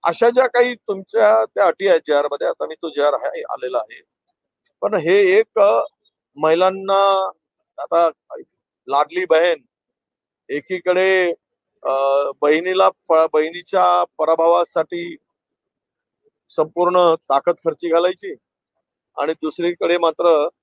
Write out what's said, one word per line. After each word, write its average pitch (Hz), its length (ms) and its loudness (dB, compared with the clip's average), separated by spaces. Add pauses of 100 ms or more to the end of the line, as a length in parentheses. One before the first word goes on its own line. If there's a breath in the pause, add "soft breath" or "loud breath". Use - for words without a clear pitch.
अशा 175 260 2
ज्या 247 180 2
काही 240 280 0
तुमच्या 214 680 0
त्या 202 200 -2
अटी 185 220 0
आहेत 170 180 4
जीआर 147 260 0
मध्ये, 160 160 -6
आता - 200 -6
मी 156 80 -12
तो 165 140 -10
जीआर 143 240 0
आहे, 131 360 -6
आलेला 127 280 -6
आहे, 113 240 -8 (800)
पण 202 120 -2
हे 190 460 2
एक, 220 200 -2
अ, 214 240 2 (520)
महिलांना 190 920 0 (480)
आता 165 320 0 (760)
लाडली 151 380 -2
बहीण, 160 320 2 (920)
एकीकडे, 180 840 0 (500)
अ, 135 80 -4 (500)
बहिणीला 180 480 2
प-, 160 440 0
बहिणीच्या 175 680 0 (140)
पराभवासाठी 170 960 -2 (1400)
संपूर्ण 175 600 2
ताकद 151 420 -2
खर्ची 165 320 -6
घालायची 180 440 -2 (840)
आणि 147 160 -4
दुसरीकडे 175 640 -4
मात्र 165 500 0 (160)